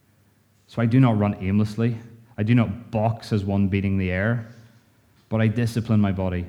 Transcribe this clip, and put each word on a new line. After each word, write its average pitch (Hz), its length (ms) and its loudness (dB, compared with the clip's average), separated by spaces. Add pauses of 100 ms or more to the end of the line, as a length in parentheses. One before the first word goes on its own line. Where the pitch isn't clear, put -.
(680)
So - 120 -8
I 117 60 2
do 123 140 4
not 117 180 4
run 104 220 0
aimlessly. 107 560 0 (420)
I 104 60 0
do 117 100 4
not 104 380 0
box 113 400 -2
as 101 120 0
one 98 220 0
beating 98 320 0
the 92 140 -2
air, 113 340 -2 (800)
but 110 120 -2
I 110 80 4
discipline 113 500 0
my 101 140 2
body 90 360 -4